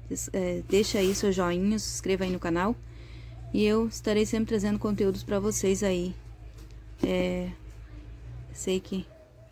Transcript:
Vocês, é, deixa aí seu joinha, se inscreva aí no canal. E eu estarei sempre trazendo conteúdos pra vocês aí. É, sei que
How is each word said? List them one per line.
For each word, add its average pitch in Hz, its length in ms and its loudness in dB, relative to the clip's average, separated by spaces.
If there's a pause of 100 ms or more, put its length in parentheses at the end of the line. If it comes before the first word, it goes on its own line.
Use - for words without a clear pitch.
Vocês, - 260 -8
é, 180 340 -2
deixa 208 300 4
aí 190 160 4
seu 196 180 2
joinha, 185 460 2
se - 160 -4
inscreva 190 300 0
aí 185 80 0
no 180 80 -2
canal. 180 360 2 (800)
E 208 100 4
eu 220 240 4
estarei 214 380 2
sempre 220 220 0
trazendo 208 320 2
conteúdos 196 420 2
pra 202 180 0
vocês 196 440 2
aí. 180 320 0 (880)
É, 180 480 0 (1000)
sei 185 260 -2
que 190 260 -6 (460)